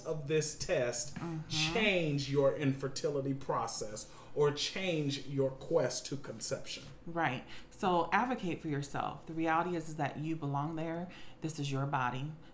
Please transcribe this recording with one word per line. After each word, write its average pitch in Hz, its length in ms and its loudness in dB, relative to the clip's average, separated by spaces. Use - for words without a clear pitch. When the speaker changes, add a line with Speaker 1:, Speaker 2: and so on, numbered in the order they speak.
Speaker 1:
of 151 200 -2
this 156 280 2
test 127 600 0
Speaker 2:
Mm-hmm. 160 580 -2
Speaker 1:
change 165 560 4
your 139 240 6
infertility 139 800 0
process 113 720 -2
or 147 160 6
change 151 800 0
your 135 240 2
quest - 560 0
to 139 100 -4
conception? - 640 -4
Speaker 2:
Right. 165 380 0
So 180 420 4
advocate 220 520 2
for 160 60 -2
yourself. 139 580 -2
The 165 60 -8
reality 165 420 2
is, 156 120 -2
is 151 100 -6
that 143 200 0
you 156 180 -2
belong 143 420 -2
there. 165 320 -4
This 156 180 -4
is 143 120 0
your 135 140 0
body. 131 460 0